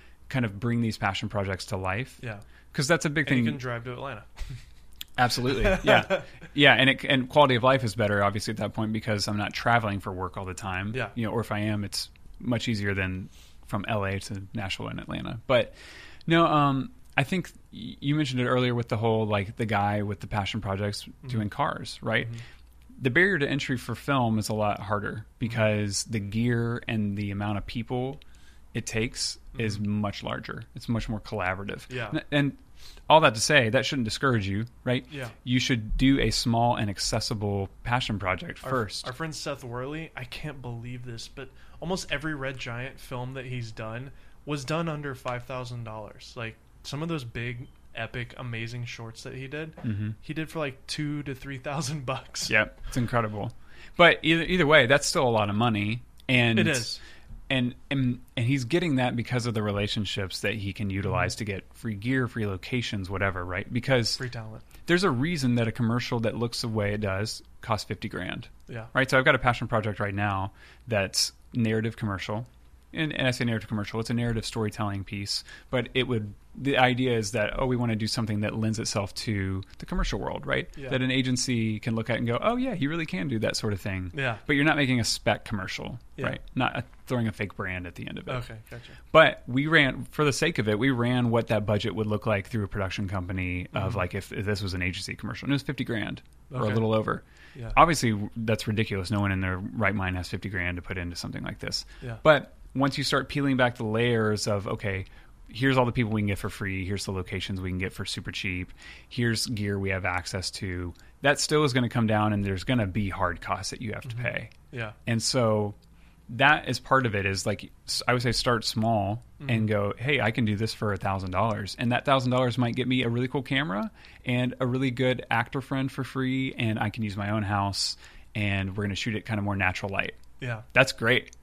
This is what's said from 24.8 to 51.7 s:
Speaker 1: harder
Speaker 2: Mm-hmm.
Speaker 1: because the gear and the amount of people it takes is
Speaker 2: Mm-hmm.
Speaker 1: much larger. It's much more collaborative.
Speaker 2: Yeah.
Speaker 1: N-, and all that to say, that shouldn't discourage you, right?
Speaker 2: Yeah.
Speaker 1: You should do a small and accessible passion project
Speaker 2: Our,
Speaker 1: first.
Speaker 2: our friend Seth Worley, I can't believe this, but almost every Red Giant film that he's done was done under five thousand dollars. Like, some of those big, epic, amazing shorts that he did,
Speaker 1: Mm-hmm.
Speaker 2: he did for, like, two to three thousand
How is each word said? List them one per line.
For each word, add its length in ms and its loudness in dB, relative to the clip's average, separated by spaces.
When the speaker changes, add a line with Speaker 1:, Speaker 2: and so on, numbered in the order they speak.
Speaker 1:
harder 300 -2
Speaker 2:
Mm-hmm. 100 -8
Speaker 1:
because 640 2
the 140 -2
gear 680 0
and 280 0
the 160 -2
amount 280 -2
of 80 -6
people 520 -4
it 140 -4
takes 500 -4
is 180 -2
Speaker 2:
Mm-hmm. 140 0
Speaker 1:
much 220 -4
larger. 400 -6
It's 140 -8
much 200 0
more 100 -2
collaborative. 680 -4
Speaker 2:
Yeah. 240 -6
Speaker 1:
N-, 180 -2
and 260 2
all 120 10
that 140 8
to 60 -4
say, 280 6
that 160 4
shouldn't 200 0
discourage 420 2
you, 180 -2
right? 280 0
Speaker 2:
Yeah. 180 -8
Speaker 1:
You 160 4
should 380 0
do 220 8
a 100 4
small 460 2
and 140 0
accessible 800 -2
passion 360 -2
project 440 -4
Speaker 2:
Our, 60 -6
Speaker 1:
first. 380 -2
Speaker 2:
our 60 -6
friend 200 -8
Seth 300 -8
Worley, 520 -8
I 100 -10
can't 360 -10
believe 440 -10
this, 220 -12
but 220 -14
almost 320 -4
every 240 -2
Red 240 -6
Giant 400 -8
film 360 -8
that 100 -8
he's 260 -6
done 400 -10
was 200 -4
done 240 -2
under 260 -6
five 300 -6
thousand 400 -8
dollars. 500 -14
Like, 200 -8
some 160 -6
of 60 -4
those 140 -4
big, 440 -8
epic, 420 -8
amazing 480 -8
shorts 380 -12
that 120 -12
he 120 -10
did, 300 -10
Speaker 1:
Mm-hmm. 320 -4
Speaker 2:
he 120 -8
did 160 -6
for, 100 -8
like, 280 -6
two 360 -4
to 120 -8
three 220 -10
thousand 480 -4